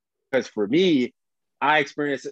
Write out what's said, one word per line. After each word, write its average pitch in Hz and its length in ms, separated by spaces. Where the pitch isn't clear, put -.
'Cause 123 140
for 104 200
me, 143 460
I 147 140
experienced 147 540